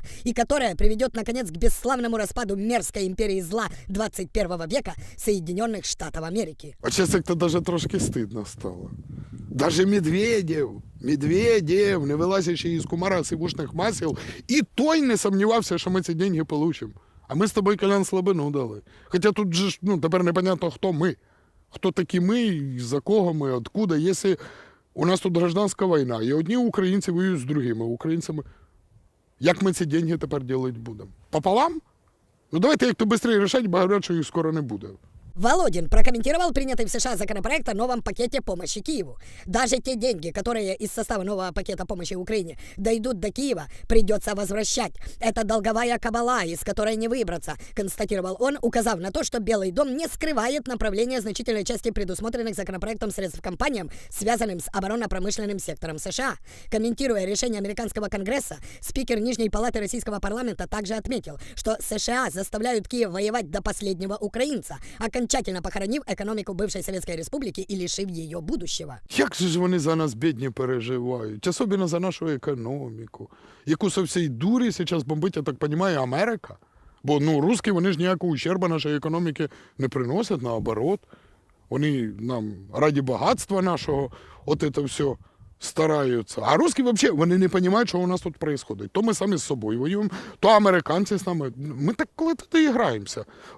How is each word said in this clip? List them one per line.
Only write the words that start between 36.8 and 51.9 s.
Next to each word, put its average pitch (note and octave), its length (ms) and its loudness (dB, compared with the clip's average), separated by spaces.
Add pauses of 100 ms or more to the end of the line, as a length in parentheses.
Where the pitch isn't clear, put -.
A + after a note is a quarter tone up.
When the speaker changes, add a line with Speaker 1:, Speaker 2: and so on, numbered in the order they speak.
Speaker 1:
в F#3+ 40 -2
С - 80 -2
Ш B3 140 0
А G#3+ 60 0
законопроект G#3+ 500 -2
о A3+ 60 0
новом A#3+ 280 0
пакете A#3+ 380 -2
помощи F3+ 400 -4
Киеву. G3 380 -4 (280)
"Даже B3 340 2
те C4 160 -2
деньги, G3+ 340 -2
которые G3+ 480 -4
из G#3 160 -6
состава G#3+ 300 -4
нового F#3 280 -4
пакета F#3+ 340 -6
помощи F3+ 280 -8
Украине F#3 440 -4 (200)
дойдут A3+ 420 0
до G3+ 120 -4
Киева, A#3+ 340 -4 (240)
придется G#3 440 8
возвращать. G3+ 600 -2 (260)
Это A3+ 240 2
долговая A3+ 560 2
кабала, A#3 460 2
из E3 160 -4
которой G#3+ 340 0
не A3 140 -2
выбраться", F#3 460 -4 (200)
констатировал F#3+ 640 -4
он, C#4 220 2
указав A3+ 380 2
на F#3 120 -6
то, D4+ 140 -2
что - 140 -4
Белый G3 320 0
дом C4 260 0
не D#4+ 100 -4
скрывает A#3+ 600 -2
направления A#3 520 -2
значительной G#3+ 460 -4
части A3+ 260 -2